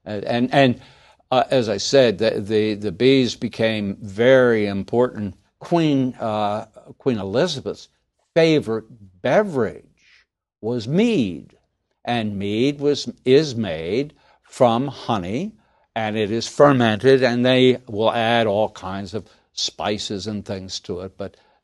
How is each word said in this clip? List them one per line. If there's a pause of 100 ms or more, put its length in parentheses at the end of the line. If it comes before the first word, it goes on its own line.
And,
and,
and, (500)
uh,
as
I
said,
the,
the,
the
bees
became
very
important. (220)
Queen,
uh, (320)
Queen
Elizabeth's (480)
favorite (360)
beverage (720)
was
mead, (480)
and
mead
was, (140)
is
made (280)
from
honey, (420)
and
it
is
fermented,
and
they (100)
will
add
all
kinds
of (280)
spices
and
things
to
it.
But, (260)